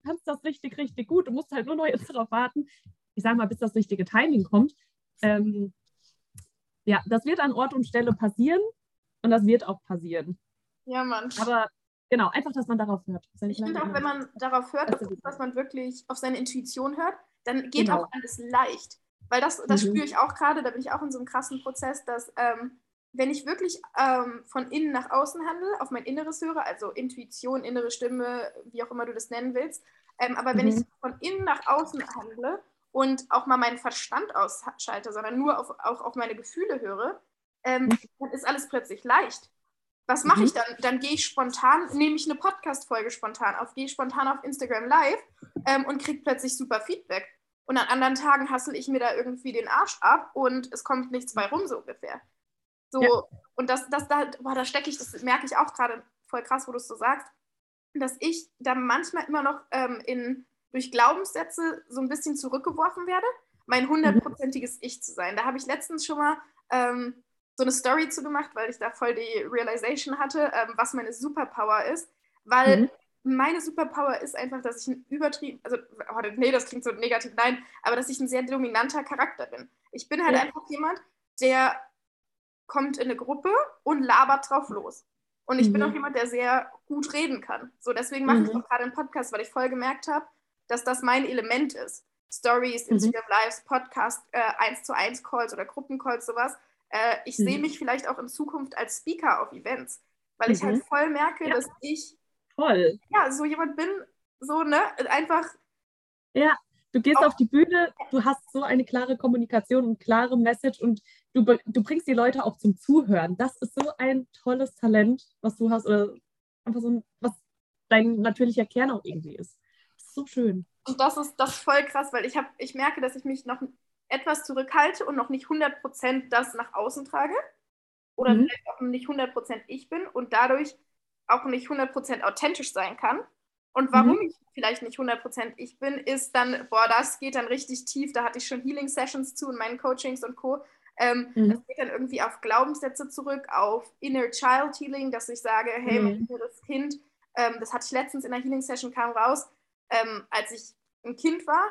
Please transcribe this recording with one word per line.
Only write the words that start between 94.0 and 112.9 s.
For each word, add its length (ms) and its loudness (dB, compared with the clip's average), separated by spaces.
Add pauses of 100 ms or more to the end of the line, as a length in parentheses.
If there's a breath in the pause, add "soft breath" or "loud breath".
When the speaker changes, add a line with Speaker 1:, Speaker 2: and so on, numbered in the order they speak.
Speaker 2:
äh, 80 0 (180)
eins-zu-eins 640 -2
Calls 300 -4
oder 120 -8
Gruppencalls, 640 -6
sowas. 300 -2 (320)
Äh, 360 2
ich 160 -8
sehe 160 4
Speaker 1:
Mhm. 60 -2
Speaker 2:
mich 160 -4
vielleicht 300 -2
auch 100 -4
in 100 -12
Zukunft 480 -8
als 220 -6
Speaker 440 0
auf 100 -6
Events, 500 -8 (360)
weil 120 2
ich 120 4
halt 140 2
Speaker 1:
Mhm. 120 0
Speaker 2:
voll 220 2
merke, 380 0
Speaker 1:
Ja. 60 2
Speaker 2:
dass 160 -2 (100)
ich 360 -8 (400)
Speaker 1:
Voll. 420 4 (100)
Speaker 2:
ja, 220 4
so 140 -4
jemand 320 -2
bin, 120 -2 (520)
so, 240 -2
ne, 140 4 (300)
einfach 380 2 (880)
Speaker 1:
Ja. 220 6 (400)
Du 60 4
gehst 180 6
Speaker 2:
Auch 60 8
Speaker 1:
auf 100 4
die 80 6
Bühne, 480 6 (180)
du 140 2
hast 260 0
so 120 -2
eine 240 2
klare 320 0
Kommunikation 640 2
und 160 0
klare 380 4
Message 420 2
und 220 2 (320 soft breath)
du 100 6
be-, 220 8
du 160 2
bringst 240 -2
die 80 2
Leute 280 4
auch 140 -2
zum 220 4
Zuhören. 580 4